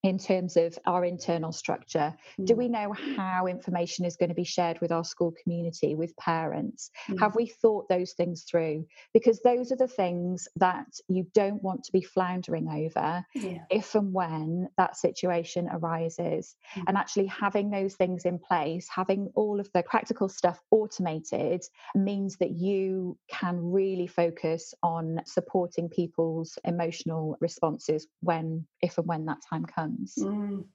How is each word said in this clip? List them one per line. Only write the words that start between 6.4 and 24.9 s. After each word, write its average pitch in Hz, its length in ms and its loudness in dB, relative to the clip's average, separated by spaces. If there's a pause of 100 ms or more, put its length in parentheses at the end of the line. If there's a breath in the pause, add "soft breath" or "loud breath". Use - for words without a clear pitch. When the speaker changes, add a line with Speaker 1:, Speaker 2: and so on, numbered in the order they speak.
Speaker 2:
Mm. 185 120 -2
Speaker 1:
Have 214 160 4
we 233 100 2
thought 214 420 2
those 180 240 0
things 175 320 -2
through? 160 400 0 (300 loud breath)
Because 226 260 6
those 247 320 4
are 254 40 0
the 254 120 2
things 180 580 -2 (100)
that 180 280 4 (240)
you 185 240 2
don't 202 300 4
want 185 220 -4
to - 80 -10
be 185 100 4
floundering 180 680 -2
over 160 560 -2 (100)
Speaker 2:
Yeah. 180 360 -6
Speaker 1:
if 202 240 0
and 202 180 2
when 170 640 -2
that - 220 2
situation 175 760 0
arises. 165 800 -4 (220 loud breath)
Speaker 2:
Mm. 185 120 -6
Speaker 1:
And 196 100 2
actually 196 300 0
having 202 420 0
those 196 260 -2
things 180 300 0
in 180 120 0
place, 170 560 0
having 190 400 0
all 208 240 2
of 202 140 -6
the 175 120 2
practical 220 440 0
stuff - 320 0 (100)
automated, 180 960 2 (300 loud breath)
means 196 460 2
that 180 100 0
you 190 680 0 (140)
can 180 280 -2 (140)
really 190 340 2
focus 165 760 0
on 165 420 0